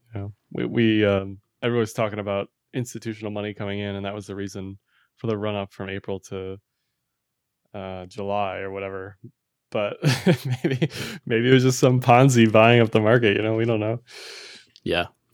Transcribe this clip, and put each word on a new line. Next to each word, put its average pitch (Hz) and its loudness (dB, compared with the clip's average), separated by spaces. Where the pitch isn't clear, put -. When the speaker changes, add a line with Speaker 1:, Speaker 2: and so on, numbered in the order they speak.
Speaker 1:
You 98 -10
know, 101 -12
we, 117 -6
we, 110 0
um, 98 -2
everybody's 120 -2
talking 107 -4
about 101 -6
institutional 110 -10
money 104 -8
coming 101 -8
in, 101 -6
and 98 -8
that 101 -8
was 104 -12
the 98 -12
reason 98 -12
for - -10
the 107 -2
run 104 -4
up 98 -8
from 95 -12
April 98 -10
to, 95 -12
uh, 95 -12
July 98 -6
or 98 -10
whatever. 98 -10
But 104 -4
<laughs> 139 0
maybe, 143 -2
maybe 120 0
it 135 6
was 127 6
just 127 0
some 127 4
Ponzi 123 6
buying 117 8
up 110 2
the 113 4
market. 110 4
You 104 -2
know, 110 0
we 113 0
don't 117 0
know. 113 -4
Speaker 2:
Yeah. 85 -2